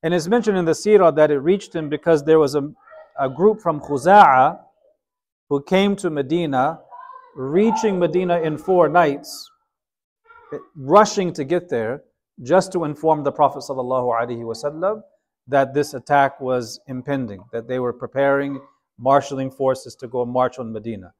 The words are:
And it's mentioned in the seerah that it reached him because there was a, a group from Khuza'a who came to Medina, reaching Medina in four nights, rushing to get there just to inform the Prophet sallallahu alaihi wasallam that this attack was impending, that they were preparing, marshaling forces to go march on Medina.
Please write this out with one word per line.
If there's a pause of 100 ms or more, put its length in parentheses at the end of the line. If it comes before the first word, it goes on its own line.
And
it's
mentioned
in
the
seerah
that
it
reached
him
because
there
was
a, (480)
a
group
from
Khuza'a (920)
who
came
to
Medina, (540)
reaching
Medina
in
four
nights, (1200)
rushing
to
get
there (400)
just
to
inform
the
Prophet
sallallahu
alaihi
wasallam (440)
that
this
attack
was
impending,
that
they
were
preparing, (400)
marshaling
forces
to
go
march
on
Medina.